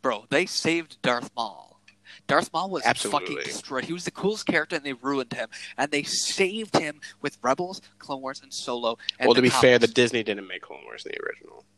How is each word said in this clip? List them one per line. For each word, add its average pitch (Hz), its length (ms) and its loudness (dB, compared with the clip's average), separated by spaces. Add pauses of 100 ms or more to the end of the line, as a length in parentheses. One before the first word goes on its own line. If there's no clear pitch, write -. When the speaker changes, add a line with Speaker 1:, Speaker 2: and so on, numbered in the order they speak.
Speaker 1:
bro, 113 280 -2
they 160 160 2
saved 165 560 -2
Darth 123 320 0
Maul. 98 360 -6 (580)
Darth 147 260 2
Maul 180 160 -2
was 156 160 -4
Speaker 2:
Absolutely. 127 500 0
Speaker 1:
fucking - 80 -6
destroyed. - 420 -8
He 160 60 -10
was 175 140 -8
the 180 60 -4
coolest 208 340 -4
character, 165 320 0
and 143 80 -8
they 139 80 -4
ruined 131 400 -4
him. 117 160 -8 (280)
And 143 140 0
they 143 120 0
saved - 760 -2
him 151 240 -2 (200)
with 143 200 -6
Rebels, 180 400 -2 (160)
Clone 135 240 -8
Wars, 135 200 -10
and 135 120 -18
Solo. 120 440 -2 (220)
And 127 80 2
Speaker 2:
Well, 120 60 8
Speaker 1:
the 123 60 8
Speaker 2:
to - 20 6
be 127 80 6
fair, 123 280 8
the 113 100 6
Speaker 1:
comics. 113 80 -2
Speaker 2:
Disney 120 280 4
didn't 101 240 -4
make 90 140 -10
Clone - 240 -18
Wars 57 200 -16
in - 60 -10
the - 140 -10
original. - 400 -12 (120)